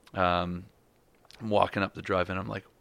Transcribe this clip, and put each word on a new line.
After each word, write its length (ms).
Um, 500
I'm 100
walking 320
up 120
the 80
drive 280
and 80
I'm 100
like, 160